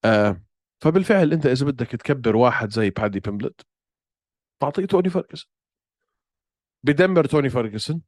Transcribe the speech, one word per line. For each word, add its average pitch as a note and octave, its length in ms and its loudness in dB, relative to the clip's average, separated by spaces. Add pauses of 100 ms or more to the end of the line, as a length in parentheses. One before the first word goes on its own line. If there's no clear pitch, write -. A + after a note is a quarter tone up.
آه، G#2 360 2 (400)
فبالفعل F3 520 2
أنت D#3 120 -2
إذا C3 200 2
بدك B2+ 220 -4
تكبر A#2+ 480 -2
واحد A2+ 360 2
زي G#2+ 180 0
بادي G2+ 300 -4
بيمبلت، G2+ 420 -8 (1000)
تعطيه D3 240 -2
توني F#3 240 0
فيرجسون. - 420 -8 (1300)
بدمر D#3+ 420 4
توني C#3 240 0
فيرجسون. A#2+ 580 -4